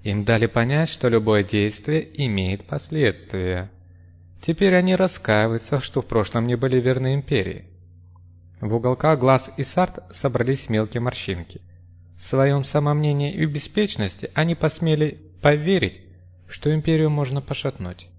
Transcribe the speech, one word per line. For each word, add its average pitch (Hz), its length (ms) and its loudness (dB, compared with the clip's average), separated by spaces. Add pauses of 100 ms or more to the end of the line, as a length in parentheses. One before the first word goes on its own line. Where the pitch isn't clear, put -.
Им 104 220 -2
дали 113 220 2
понять, 135 420 0
что - 200 -2
любое 107 360 4
действие 107 640 -2 (180)
имеет 98 400 -2
последствия. 98 1040 -2 (720)
Теперь 185 340 2
они 185 220 4
раскаиваются, 113 840 0
что - 200 -4
в - 60 -6
прошлом 117 400 0
не 123 100 0
были 127 240 2
верны 127 340 2
империи». 113 520 -2 (920)
В 107 140 -2
уголках 127 440 2
глаз 131 380 4
Иссард - 580 -4
собрались 127 540 -2
мелкие 110 320 0
морщинки. 98 600 -6 (560)
В - 60 -20
своём 139 420 2
самомнении 147 680 0
и 160 140 -2
беспечности 147 880 -4
они 165 200 0
посмели 156 640 0 (220)
поверить, 151 640 2 (440)
что - 280 -2
империю 156 340 2
можно 139 320 -2
пошатнуть. 131 680 -8 (100)